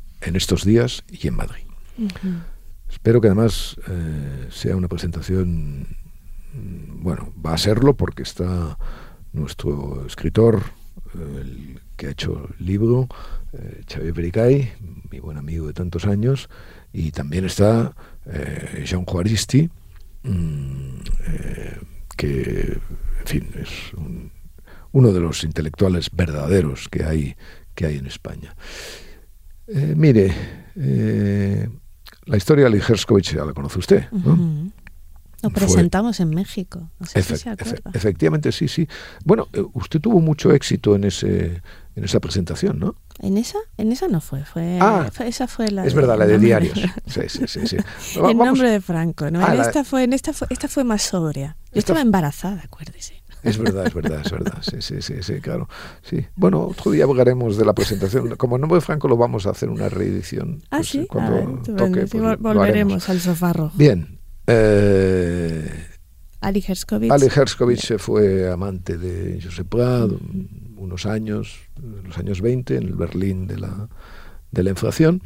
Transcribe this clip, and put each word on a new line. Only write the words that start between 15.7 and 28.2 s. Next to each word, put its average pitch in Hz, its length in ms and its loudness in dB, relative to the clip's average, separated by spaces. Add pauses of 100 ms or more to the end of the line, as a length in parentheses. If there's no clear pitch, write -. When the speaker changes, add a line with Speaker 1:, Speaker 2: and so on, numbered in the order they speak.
Speaker 1:
tantos 87 320 -4
años, 107 440 0 (440)
y 80 180 -2
también 76 340 -2
está, 107 480 4 (320)
eh, 71 600 -8
Jean 90 200 -2
Juaristi, 107 640 2 (540)
mm, 69 760 -4 (280)
eh, - 500 -4 (380)
que, - 640 -2 (400)
en - 80 -6
fin, - 280 -4
es - 400 -10
un, - 360 -10 (600)
uno 127 200 8
de 92 80 4
los 82 240 -2
intelectuales 80 680 0
verdaderos 78 800 0
que - 140 -4
hay, 76 320 -2 (400)
que 87 100 -2
hay 76 120 -2
en 67 100 -8
España. - 480 -14 (1120)